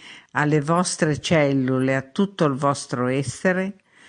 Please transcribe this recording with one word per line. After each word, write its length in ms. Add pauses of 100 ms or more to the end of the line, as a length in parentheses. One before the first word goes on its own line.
(320)
alle 300
vostre 580
cellule, 760
a 60
tutto 440
il 80
vostro 540
essere, 720 (320)